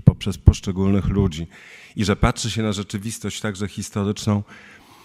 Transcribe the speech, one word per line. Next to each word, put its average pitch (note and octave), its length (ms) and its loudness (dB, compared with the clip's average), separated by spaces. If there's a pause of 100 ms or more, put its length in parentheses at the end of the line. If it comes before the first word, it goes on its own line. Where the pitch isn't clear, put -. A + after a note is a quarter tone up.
poprzez - 340 2
poszczególnych G2 680 2
ludzi. F#2+ 380 0 (500)
I G#2+ 80 0
że F#2+ 120 2
patrzy A#2 340 0
się G#2+ 120 -4
na A2 100 0
rzeczywistość G#2 680 -8
także G2+ 280 -4
historyczną G2+ 760 -2 (640)